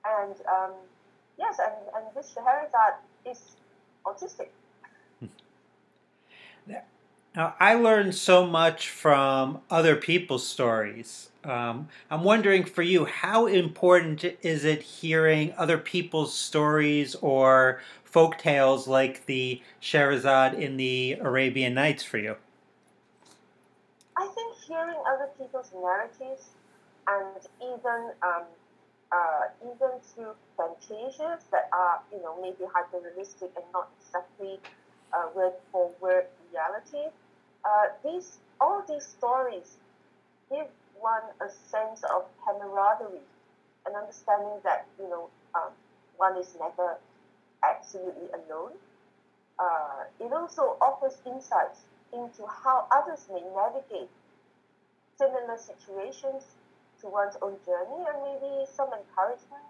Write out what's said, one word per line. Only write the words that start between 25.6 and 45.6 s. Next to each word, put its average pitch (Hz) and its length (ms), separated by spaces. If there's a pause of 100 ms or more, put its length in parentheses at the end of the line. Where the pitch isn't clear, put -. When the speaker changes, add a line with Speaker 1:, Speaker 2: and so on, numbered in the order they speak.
Speaker 1:
narratives 220 720 (580)
and 190 400 (160)
even, 240 480 (120)
um, 170 220 (680)
uh, 165 300 (200)
even 247 400
through 226 300 (260)
fantasias 254 840 (100)
that - 200
are, 175 280 (100)
you 202 120
know, 170 180
maybe 185 240
hyperrealistic 180 880
and - 180
not 185 160 (120)
exactly, 196 580 (540)
uh, 165 220
word 185 180 (180)
for 175 200 (100)
word 185 260 (240)
reality, 214 600 (540)
uh, 208 220 (160)
these, - 360 (220)
all 392 280
these 294 160
stories 247 720 (760)
give 285 160 (320)
one 220 240 (180)
a - 100 (200)
sense 220 340
of - 200 (200)
camaraderie, 202 760 (680)
an 202 80
understanding 208 720
that, - 220 (120)
you 190 100
know, 170 200 (260)
um, 160 160 (460)